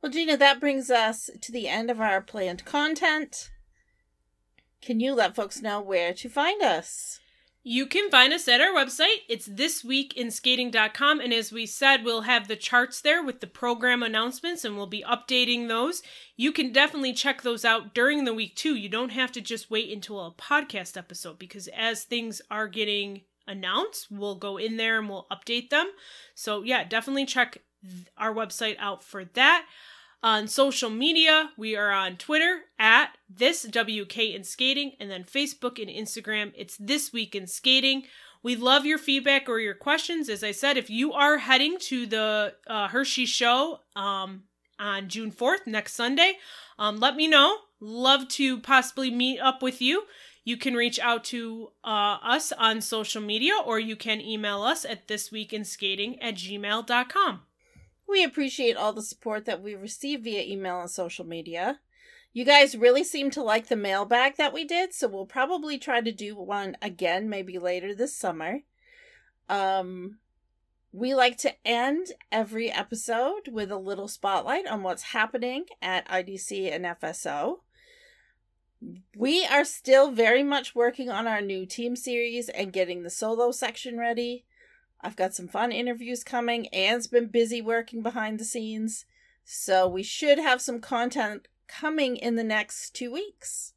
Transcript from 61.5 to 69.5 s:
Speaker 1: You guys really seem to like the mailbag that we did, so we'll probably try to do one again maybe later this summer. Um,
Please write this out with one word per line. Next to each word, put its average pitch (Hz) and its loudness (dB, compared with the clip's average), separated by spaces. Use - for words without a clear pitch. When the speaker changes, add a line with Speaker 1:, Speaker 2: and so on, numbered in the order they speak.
Speaker 1:
You 240 -4
guys 277 8
really 247 6
seem 277 -2
to 294 -6
like 226 2
the 240 0
mailbag 208 2
that 285 0
we 311 -6
did, 349 0
so - -2
we'll 196 -6
probably 294 -2
try 254 -2
to 226 -2
do 208 -10
one 196 -6
again 185 -2
maybe 190 -6
later 180 -4
this 247 -4
summer. 180 -6
Um, 190 -2